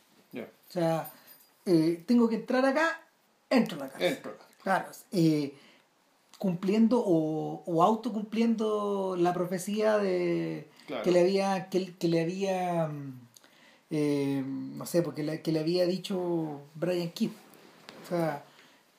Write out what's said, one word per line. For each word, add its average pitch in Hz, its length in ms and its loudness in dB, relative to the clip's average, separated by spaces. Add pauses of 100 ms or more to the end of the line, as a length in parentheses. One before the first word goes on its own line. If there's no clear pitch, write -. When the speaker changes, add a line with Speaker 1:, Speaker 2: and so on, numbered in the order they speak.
(320)
Speaker 1:
Ya. 117 120 -10
Speaker 2:
O - 280 -20
sea, 165 400 0 (540)
eh, 170 400 4
tengo 240 220 6
que 220 80 -2
entrar 254 280 0
acá, 302 360 2 (500)
entro 240 260 4
a - 80 -8
la - 60 -10
cárcel. 180 240 0
Speaker 1:
Entro - 180 -10
acá. - 120 -20 (180)
Speaker 2:
Claro, 190 240 0 (260)
eh, 156 420 2 (840)
cumpliendo 208 640 2
o, 156 640 0
o 170 160 2
autocumpliendo 208 1400 0
la 175 160 4
profecía 202 640 0
de 170 720 -2 (180)
Speaker 1:
Claro. 123 160 -6
Speaker 2:
que 175 80 2
le 180 100 6
había, 196 480 2
que, 185 280 -2
que 175 100 -2
le 165 140 2
había, 180 640 -2
mm, 139 340 -10 (720)
eh, 143 560 0
no 135 400 -8
sé, 170 160 2
porque 151 220 -6
le, 156 180 -6
que 165 80 -4
le 160 80 2
había 175 260 0
dicho 175 760 -2 (160)
Brian 175 340 -4
Kidd. 214 200 -2 (760)
O - 40 -16
sea, 160 360 -2 (540)